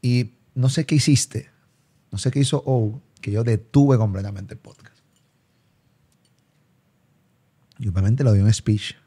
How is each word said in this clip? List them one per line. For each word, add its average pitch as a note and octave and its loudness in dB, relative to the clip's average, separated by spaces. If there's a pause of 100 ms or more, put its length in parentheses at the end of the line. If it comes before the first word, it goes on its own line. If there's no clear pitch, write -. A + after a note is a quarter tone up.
Y B2 -2 (220)
no C3 0
sé D3+ -4
qué D#3 0
hiciste, - 0 (640)
no G2+ -10
sé B2+ -4
qué C#3 -4
hizo C#3 0
O, A#2+ -2 (200)
que G#2 -8
yo G#2+ -2
detuve B2+ 2
completamente G2 -4
el - -20
podcast. - -20 (2750)
Y A#2 -8
obviamente G2+ 0
le B2 4
doy G2+ 4
un G#2 4
speech. - -4 (120)